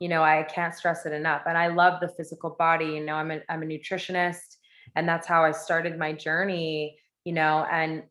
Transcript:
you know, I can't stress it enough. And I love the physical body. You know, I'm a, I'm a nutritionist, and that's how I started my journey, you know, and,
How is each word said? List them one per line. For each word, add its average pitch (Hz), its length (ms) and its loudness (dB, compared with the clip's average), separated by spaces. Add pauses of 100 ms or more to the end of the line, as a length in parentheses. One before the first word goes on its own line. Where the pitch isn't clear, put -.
you 175 80 -2
know, 165 140 4
I 156 200 6
can't 165 320 -4
stress 170 320 -2
it 151 60 -6
enough. 151 340 -2
And 165 100 0
I 170 120 4
love 175 320 4
the 175 80 -2
physical 165 500 -10
body. 165 280 4
You 151 180 -4
know, 151 100 -4
I'm 156 160 -2
a, 156 180 -6
I'm 160 140 -6
a 156 40 -6
nutritionist, 175 880 -4 (400)
and 165 120 0
that's 165 180 0
how 165 180 6
I 156 80 6
started 165 460 -2
my 156 140 -2
journey, 160 880 -4 (260)
you 175 80 -6
know, 156 380 2
and, 160 400 -2